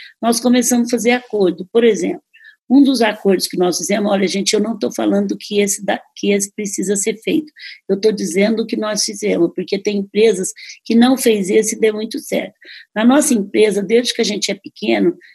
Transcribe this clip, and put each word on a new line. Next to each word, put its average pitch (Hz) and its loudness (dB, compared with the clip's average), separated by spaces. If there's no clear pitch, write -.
nós 233 0
começamos 247 2
a - -4
fazer 240 0
acordo. 190 -2
Por 233 2
exemplo, 190 0
um 277 6
dos 254 2
acordos 202 0
que - -8
nós 180 0
fizemos, 202 -2
"Olha, 190 0
gente, 196 -2
eu 208 2
não 220 -2
tô - -4
falando 202 0
que 208 -4
esse 202 -2
da-, 214 -2
que 202 -2
esse 202 -2
precisa 202 -4
ser 208 -4
feito. - -4
Eu 196 0
tô 214 2
dizendo 202 0
o - -14
que 226 -6
nós 214 -4
fizemos, 190 -2
porque 196 -4
tem 208 -2
empresas 196 0
que 226 0
não 247 4
fez 208 0
esse 214 0
e - -6
deu 220 0
muito 220 -8
certo." - -8
Na 214 -2
nossa 285 4
empresa, 202 2
desde 226 0
que - -6
a 220 2
gente 196 -4
é 196 -4
pequeno, 208 -2